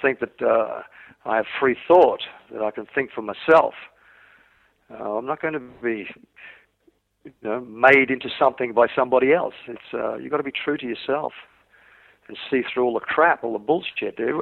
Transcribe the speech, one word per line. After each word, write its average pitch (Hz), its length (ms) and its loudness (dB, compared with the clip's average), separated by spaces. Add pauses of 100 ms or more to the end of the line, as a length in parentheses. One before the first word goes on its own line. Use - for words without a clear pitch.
think 135 180 0
that, - 220 -8
uh, 113 400 0 (420)
I 110 120 -2
have 110 100 0 (120)
free 131 180 2 (120)
thought, 160 340 6 (300)
that 110 100 -8
I 107 80 -2
can 107 240 -12
think 135 180 -2
for 113 100 -8
myself. 127 520 2 (1160)
Uh, 107 280 -8
I'm 123 80 -8
not 147 160 -6
gonna 156 180 -4 (220)
be, 113 240 -4 (1200)
you - 80 -18 (100)
know, 113 180 -4
made 127 500 4
into 127 180 -4 (100)
something 127 340 0
by 117 140 6 (100)
somebody 127 380 4
else. 117 200 -2 (120)
It's, - 260 -16
uh, 117 240 -4
you've 131 140 -12
gotta 147 140 -2
be 139 80 -8
true 147 260 -4
to - 80 -10
yourself 135 460 -4 (960)
and 107 100 -16 (120)
see 127 120 0 (100)
through 127 120 0
all 120 100 0
the 107 60 -2
crap, 160 440 2
all 117 80 -4
the 107 60 -4
bullshit. 123 640 -4
Ev-, 131 220 -2